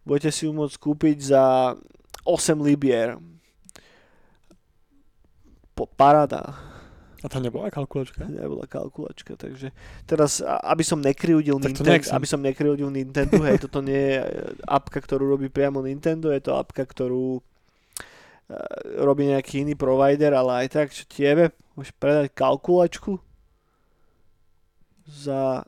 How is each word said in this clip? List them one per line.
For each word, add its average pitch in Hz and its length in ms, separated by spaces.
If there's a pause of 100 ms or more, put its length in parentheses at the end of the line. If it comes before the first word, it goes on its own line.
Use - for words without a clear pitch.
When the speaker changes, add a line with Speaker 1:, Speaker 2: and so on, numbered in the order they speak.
Speaker 1:
Budete 143 280
si - 140
ju 156 100
môcť 151 220
kúpiť 151 500
za 131 480 (480)
osem 160 380
libier. 135 580 (2500)
Po-, - 180
paráda. 143 640 (680)
Speaker 2:
A 143 80
tam 131 140
nebola 127 280
kalkulačka? 135 540
Speaker 1:
Nebola - 420
kalkulačka, - 720
takže 135 340 (340)
teraz, 151 380
a-, 67 160 (100)
aby 160 140
som 160 180
nekryjúdil 147 580
Speaker 2:
Tak 139 140
to - 80
Speaker 1:
Ninten-, 151 160
Speaker 2:
nechcem. 143 180
Speaker 1:
aby 139 140
som 151 120
nekryjúdil 139 520
Nintendo, 139 500
hej, 135 180
toto 139 200
nie 139 160
je, 139 200
e, 131 100 (380)
apka, - 360
ktorú 139 320
robí 139 160
priamo 139 340
Nintendo, 156 480
je 139 100
to 135 160
apka, - 260
ktorú, 127 560
e, 123 40 (1600)
robí 139 280
nejaký 139 340
iný 147 140
provider, 139 580
ale 127 320
aj 131 60
tak, 151 180
čo - 160
tiebe, 147 400 (260)
môžeš - 220
predať 143 380
kalkulačku 175 880 (1800)
za, 139 640